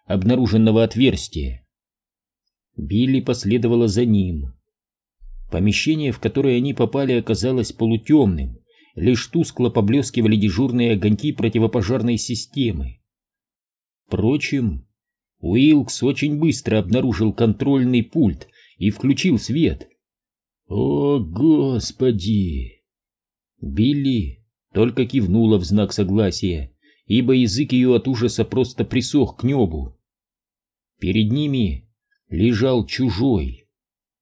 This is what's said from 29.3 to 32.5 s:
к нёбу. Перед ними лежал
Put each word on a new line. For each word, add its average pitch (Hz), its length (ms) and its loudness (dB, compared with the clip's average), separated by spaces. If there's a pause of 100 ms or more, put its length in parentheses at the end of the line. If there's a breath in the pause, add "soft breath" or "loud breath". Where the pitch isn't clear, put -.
к - 80 -12
нёбу. 90 540 -2 (1000)
Перед 101 320 0
ними 127 580 -2 (400)
лежал 117 580 0